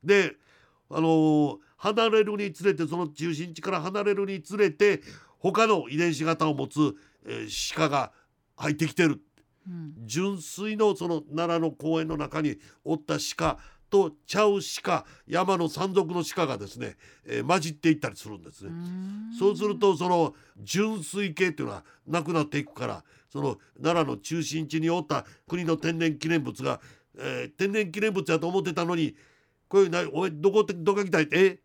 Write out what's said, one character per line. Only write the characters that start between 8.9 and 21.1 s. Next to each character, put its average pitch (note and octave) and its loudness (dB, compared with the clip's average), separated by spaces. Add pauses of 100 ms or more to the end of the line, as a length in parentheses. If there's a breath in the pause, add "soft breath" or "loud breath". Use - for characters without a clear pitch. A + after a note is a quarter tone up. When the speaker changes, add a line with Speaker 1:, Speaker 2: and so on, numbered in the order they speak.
Speaker 1:
て F3 2
る。 C#3+ 0 (460)
Speaker 2:
う F#3 -12
ん。 D#3+ -12 (100)
Speaker 1:
純 F3+ -4
粋 G#3+ -8
の G#3 4
そ E3+ -6
の E3 -2
奈 E3+ -2
良 - -
の D#3+ 0
公 D#3+ -2
園 D#3+ -4
の D#3 -6
中 D3 -4
に C#3+ -2 (240 soft breath)
お D#3 -2
っ D#3 -4
た D3+ -4 (200)
鹿 D#3+ -2 (320 soft breath)
と F#3+ 4 (160)
ち - -6
ゃ G#3+ 4
う G3+ 4 (240)
鹿、 F3 0 (200 soft breath)
山 F#3 0
の E3+ 0
山 F3 -4
賊 F3+ 2
の F3 -2
鹿 D#3+ -2
が B2+ -4
で G2+ -10
す G#2+ -16
ね、 A#2 -10 (280 soft breath)
え A#2 -4
ー、 A#2+ -6
混 F3 2
じ D#3 -4
っ D#3+ -8
て D#3 2
い D#3+ 8
っ D3+ 0
た C3+ -4
り G2 -16
す - -16
る G#2+ -12
ん F2 -18
で D#2+ -20
す F#2+ -20
ね。 G2 -14
Speaker 2:
う E3+ -10
ー - -10
ん。 F#3+ -10
Speaker 1:
そ G3 4
う F#3 -4
す F3+ -6
る G3+ -2
と、 G3 4
そ F3+ -2
の F3 2 (260 soft breath)
純 G3 -2
粋 F#3+ -4